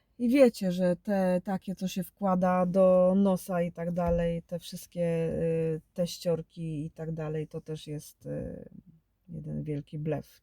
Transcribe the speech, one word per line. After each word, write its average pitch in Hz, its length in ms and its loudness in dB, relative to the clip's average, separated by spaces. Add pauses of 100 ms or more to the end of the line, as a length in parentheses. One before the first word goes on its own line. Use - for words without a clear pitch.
(180)
i 240 100 0
wiecie, 233 440 6
że 180 240 2
te 185 480 0
takie, 190 300 -6
co 185 140 -6
się 180 160 -4
wkłada 185 640 0
do 185 500 6
nosa 185 460 2
i 175 100 -4
tak 170 200 -6
dalej, 170 500 0
te 175 160 -10
wszystkie, - 440 -10
y, 165 800 -2 (140)
teściorki 165 880 -4
i 160 60 -10
tak 165 220 -8
dalej, 156 360 -6
to 160 120 -12
też 156 260 -12
jest, 151 400 -14
y, - 420 -10 (600)
jeden 151 340 -10
wielki 151 360 -8
blef, 151 440 -6